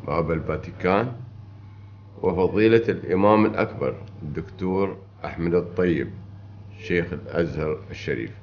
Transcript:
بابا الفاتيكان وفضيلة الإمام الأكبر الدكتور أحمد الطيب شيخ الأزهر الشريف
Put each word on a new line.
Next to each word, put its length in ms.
بابا 280
الفاتيكان 760
وفضيلة 640
الإمام 580
الأكبر 480
الدكتور 760
أحمد 300
الطيب 560
شيخ 340
الأزهر 680
الشريف 400